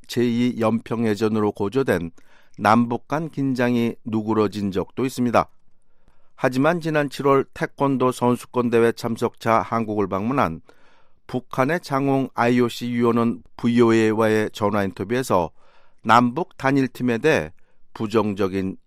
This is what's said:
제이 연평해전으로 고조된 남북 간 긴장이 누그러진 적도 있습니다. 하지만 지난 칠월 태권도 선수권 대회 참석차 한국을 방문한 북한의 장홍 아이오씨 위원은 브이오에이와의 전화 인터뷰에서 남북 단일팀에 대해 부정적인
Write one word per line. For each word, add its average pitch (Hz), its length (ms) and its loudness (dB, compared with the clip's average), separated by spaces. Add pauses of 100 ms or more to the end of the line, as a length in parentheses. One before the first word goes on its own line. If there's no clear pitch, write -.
제이 120 540 0
연평해전으로 110 880 0
고조된 101 600 -2 (460)
남북 117 520 2
간 156 200 -4
긴장이 123 640 -2 (100)
누그러진 107 680 -2
적도 92 340 -4
있습니다. 120 440 0 (840)
하지만 135 440 0
지난 151 300 -2
칠월 135 340 2 (100)
태권도 135 600 -2
선수권 123 560 -2
대회 113 240 4
참석차 113 680 -2
한국을 107 480 -2
방문한 98 540 -2 (640)
북한의 135 560 -4
장홍 135 540 -2
아이오씨 120 520 0
위원은 117 560 0 (140)
브이오에이와의 110 960 2
전화 101 320 0
인터뷰에서 98 640 -2 (540)
남북 120 520 2
단일팀에 131 640 0
대해 110 340 0 (460)
부정적인 98 880 -2